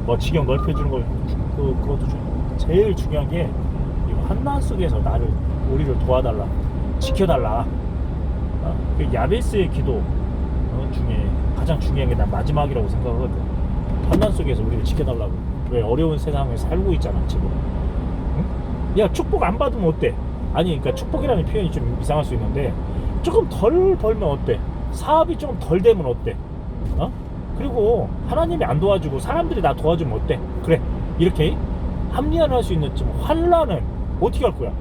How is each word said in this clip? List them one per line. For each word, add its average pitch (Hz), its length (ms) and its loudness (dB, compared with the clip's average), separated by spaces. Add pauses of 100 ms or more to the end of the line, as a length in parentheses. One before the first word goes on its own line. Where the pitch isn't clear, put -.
뭐, 117 140 2
지경 156 280 2
넓혀주는 143 440 0
거, - 80 0 (580)
그, 135 240 0
그것도 143 280 0
중-, - 120 -2 (380)
제일 196 360 4
중요한 147 360 0
게 165 180 0 (580)
이 - 60 0 (160)
환난 277 320 0
속에서 185 380 0
나를, - 280 2 (460)
우리를 135 280 2
도와달라, 127 440 2 (540)
지켜달라. 120 680 2 (960)
어? - 140 0 (220)
그 - 140 2
야베스의 208 580 2
기도, - 240 0 (760)
어, - 200 -2
중에 120 340 0 (300)
가장 160 240 0
중요한 143 300 2
게 - 40 2
난 - 160 2
마지막이라고 139 580 0
생각하거든. 123 460 0 (760)
환난 - 220 4
속에서 143 300 0
우리를 - 220 0
지켜달라고. 127 480 0 (380)
왜? 120 120 2
어려운 147 360 2
세상에 139 380 0
살고 180 380 2
있잖아, - 320 0
지금. 185 220 0 (880)
응? - 640 -2
야, 214 120 2
축복 - 300 0
안 - 140 0
받으면 240 320 0
어때? 131 260 0 (380)
아니, 165 260 0
그러니까 - 160 0
축복이라는 247 520 0
표현이 190 260 0
좀 - 280 -2
이상할 147 240 0
수 123 100 -2
있는데, 110 380 0 (500)
조금 349 260 2
덜 359 480 2
벌면 214 340 0
어때? 131 300 -2 (320)
사업이 320 460 2
조금 254 220 -6
덜 175 200 0
되면 196 240 4
어때? 120 320 -2 (640)
어? 147 120 0 (460)
그리고 208 520 2 (200)
하나님이 302 380 0
안 131 120 0
도와주고 165 400 2
사람들이 269 440 0
나 143 100 4
도와주면 156 480 0
어때? - 180 0 (240)
그래, 165 160 4 (400)
이렇게 165 380 2 (560)
합리화를 302 420 2
할 240 80 4
수 - 120 -2
있는, 143 200 0
좀, - 140 -2 (140)
환난은 320 720 2 (260)
어떻게 170 240 2
할 202 100 2
거야? - 160 -4 (100)